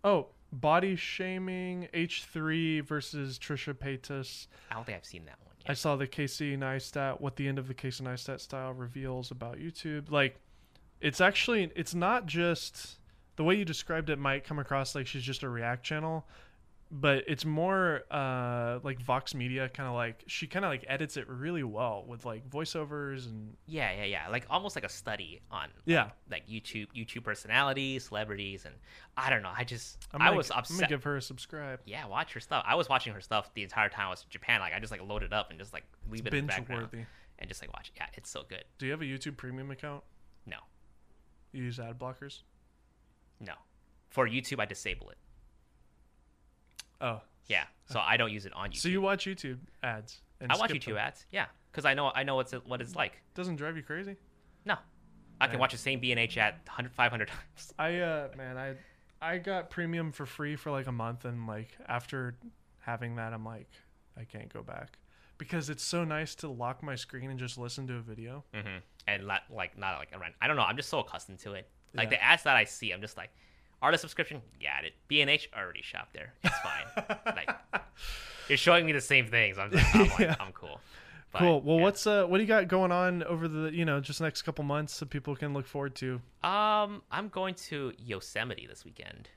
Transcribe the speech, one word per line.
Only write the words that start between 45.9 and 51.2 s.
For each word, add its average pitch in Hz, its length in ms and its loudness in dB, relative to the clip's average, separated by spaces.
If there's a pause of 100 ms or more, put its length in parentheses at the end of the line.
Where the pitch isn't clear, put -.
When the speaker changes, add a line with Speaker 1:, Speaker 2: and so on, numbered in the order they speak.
Speaker 1:
Oh. 117 200 -2 (260)
Speaker 2:
Yeah, 92 180 4 (260)
so 117 100 0
I 98 160 6
don't 113 160 4
use 101 140 -8
it - 80 -14
on 98 160 -4
YouTube. - 80 -8
Speaker 1:
So 170 100 0
you 190 140 2
watch 196 240 2
YouTube 147 320 -6 (240)
ads 113 400 -6 (180)
and 127 100 -4
Speaker 2:
I 185 60 8
watch 214 140 2
Speaker 1:
skip 131 120 -2
Speaker 2:
YouTube - 120 -8
Speaker 1:
them? - 40 -2
Speaker 2:
ads, 123 320 -4